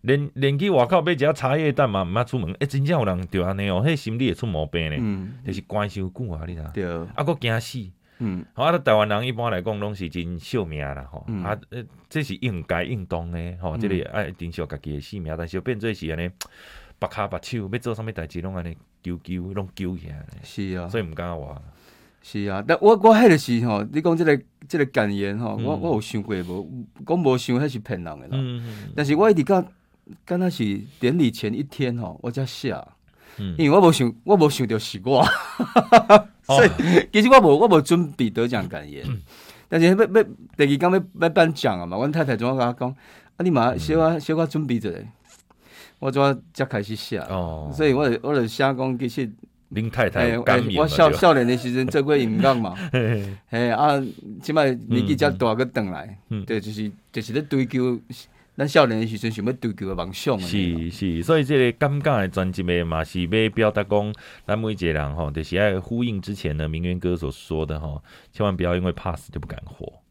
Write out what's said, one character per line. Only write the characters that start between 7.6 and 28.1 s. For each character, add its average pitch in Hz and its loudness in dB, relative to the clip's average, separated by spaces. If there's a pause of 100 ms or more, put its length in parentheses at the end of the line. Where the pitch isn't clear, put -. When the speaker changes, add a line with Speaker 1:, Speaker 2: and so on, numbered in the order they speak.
Speaker 1:
死。 - -12 (400)
Speaker 2:
嗯。 95 -4 (120)
Speaker 1:
吼， 123 -2
啊， 165 2
台 131 2
湾 107 4
人 107 -2
一 127 -4
般 117 -4
来 92 -2
讲 104 -4
拢 104 -6
是 92 -8
真 85 -6
惜 - -8
命 76 -8
啦， 69 -8
吼， - -16
Speaker 2:
嗯。 98 -6
Speaker 1:
啊， 101 -4 (140)
呃， 117 -12 (240)
这 156 -4
是 147 -6
应 101 -4
该 87 -2
应 98 -6
当 85 -6
的， 85 -6 (220)
吼， 87 -6
Speaker 2:
嗯。 120 -6
Speaker 1:
这 107 -2
个 92 -2
爱 92 -6
珍 85 -10
惜 85 -6
家 73 -10
己 76 -8
的 71 -8
性 95 -12
命， 78 -8
但 85 -6
是 92 -6
变 117 -4
做 110 -4
是 80 -8
安 80 -6
尼， 87 -4 (680)
别 190 -4
骹 101 -6
别 - -6
手， 107 -8
要 117 -6
做 117 -6
啥 110 -10
物 110 -8
代 82 -8
志 85 -10
拢 95 -8
安 87 -8
尼 82 -10 (280)
揪 87 -6
揪， 90 -8
拢 95 -6
揪 92 -6
起 82 -16
来 73 -12
呢。 73 -14 (180)
Speaker 2:
是 - -10 (160)
啊。 87 -8
Speaker 1:
所 107 -6
以 107 -4
毋 80 -10
敢 85 -8
活。 71 -12 (640)
Speaker 2:
是 - -8
啊， 101 -4
但 165 2
我， 202 8
我 220 8
迄 226 8
个 160 8
是 120 0
吼， 107 0
你 151 -2
讲 170 2
这 170 0
个， 143 4 (240)
这 170 -4
个 143 2
感 107 0
言 101 -2
吼， 110 -6
Speaker 1:
嗯。 113 -4
Speaker 2:
我， 147 -2
我 165 -2
有 107 0
想 107 -6
过 104 -4
无？ 90 -8 (220)
讲 160 0
无 135 4
想， 123 -2
迄 147 -2
是 123 -8
骗 92 -8
人 78 -12